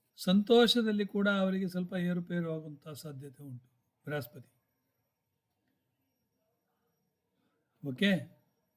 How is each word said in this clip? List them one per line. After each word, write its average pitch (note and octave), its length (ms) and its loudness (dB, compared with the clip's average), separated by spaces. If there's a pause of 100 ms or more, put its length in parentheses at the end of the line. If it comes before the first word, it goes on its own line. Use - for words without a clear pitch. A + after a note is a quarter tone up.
(180)
ಸಂತೋಷದಲ್ಲಿ A3 880 4
ಕೂಡ G3+ 240 0
ಅವರಿಗೆ F#3+ 380 0
ಸ್ವಲ್ಪ F3+ 260 -6
ಏರುಪೇರು F3 600 -2
ಆಗುವಂಥ D#3 340 -12
ಸಾಧ್ಯತೆ C#3+ 560 -14
ಉಂಟು B2+ 220 -16 (400)
ಬೃಹಸ್ಪತಿ. C#3+ 460 -10 (3250)
ಓಕೆ, E3+ 480 -2 (420)